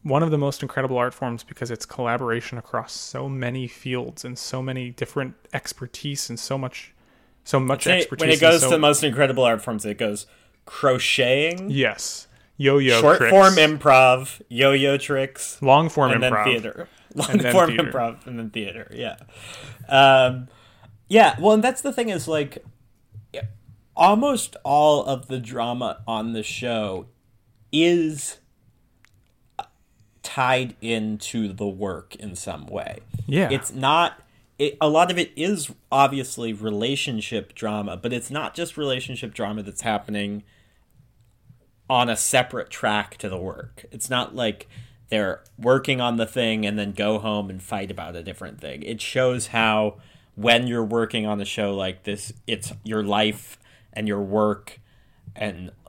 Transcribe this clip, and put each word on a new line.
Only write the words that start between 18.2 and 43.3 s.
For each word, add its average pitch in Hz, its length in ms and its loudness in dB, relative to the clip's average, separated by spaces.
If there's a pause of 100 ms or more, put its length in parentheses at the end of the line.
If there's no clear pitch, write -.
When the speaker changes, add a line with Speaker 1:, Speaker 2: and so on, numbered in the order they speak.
Speaker 2:
and 123 120 -10
then 113 120 -10
theater, 107 440 -10
yeah. 113 220 -10 (720)
Um, 131 600 6 (600)
yeah, 202 300 6
well, 202 140 4
and 214 100 4
that's 247 200 -2
the 277 100 -4
thing 233 160 -2
is, 180 180 -6
like, 156 380 -4 (1300)
almost 220 680 4
all 147 400 4
of 131 240 -4
the 131 100 -6
drama 120 680 -6
on 113 260 -4
the 110 100 -6
show 107 640 -6 (680)
is 160 680 0 (1800)
tied 127 580 -2
into 110 720 -6
the 101 160 -6
work 95 480 -8
in 101 180 -14
some 78 320 -12
way. - 320 -10 (280)
Speaker 1:
Yeah. 151 240 0
Speaker 2:
It's - 220 -4
not, 147 480 0 (380)
it, 143 220 -2
a 156 80 4
lot 165 220 4
of 175 80 -2
it - 180 -4
is 165 340 -4 (200)
obviously 131 600 0
relationship 110 1040 -6
drama, 104 420 -6
but 123 160 -6
it's 120 180 -8
not 143 240 -8
just 170 220 -8
relationship 127 580 -6
drama 107 280 -6
that's 98 200 -12
happening 104 600 -4 (1500)
on 123 200 2
a 113 80 -2
separate - 540 -2
track 104 480 -4
to 104 100 -10
the 92 100 -8